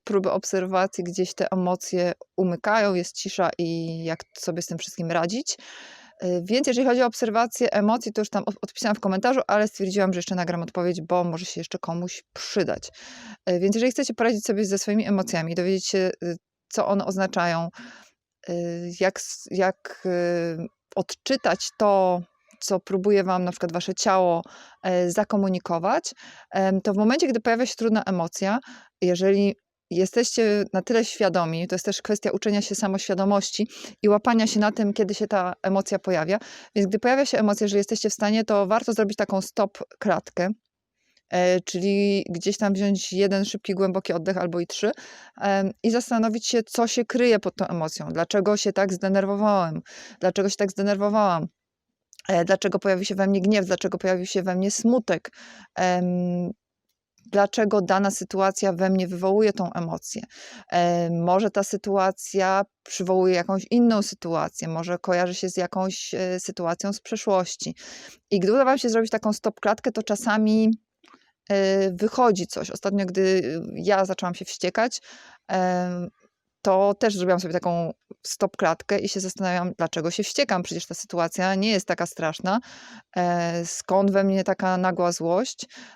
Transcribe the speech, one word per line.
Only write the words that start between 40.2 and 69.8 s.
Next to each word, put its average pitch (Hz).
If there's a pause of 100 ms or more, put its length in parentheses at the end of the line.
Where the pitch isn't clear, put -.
e, 180
czyli 196
gdzieś 175
tam 202
wziąć 196
jeden 196
szybki, -
głęboki 190
oddech 175
albo 175
i 170
trzy, - (500)
em, 196 (120)
i 226
zastanowić 226
się, 233
co 233
się 233
kryje 240
pod -
tą -
emocją, 160
dlaczego 190
się 202
tak 196
zdenerwowałem, 196 (380)
dlaczego 190
się -
tak 202
zdenerwowałam, 196 (800)
e, 170
dlaczego 190
pojawił 190
się 196
we 190
mnie 196
gniew, 196
dlaczego 185
pojawił 185
się 185
we 185
mnie 190
smutek, 226 (440)
em, 180 (800)
dlaczego 202
dana 196
sytuacja 190
we 190
mnie 185
wywołuje 190
tą 180
emocję. 170 (500)
E, 175
może 180
ta 196
sytuacja 196 (200)
przywołuje 185
jakąś 185
inną 233
sytuację, 165
może 170
kojarzy 180
się 185
z -
jakąś, 190
e, 180
sytuacją 175
z -
przeszłości. 190 (560)
I 202
gdy 196
uda 269
wam 262
się 240
zrobić 226
taką 214
stop -
klatkę, 220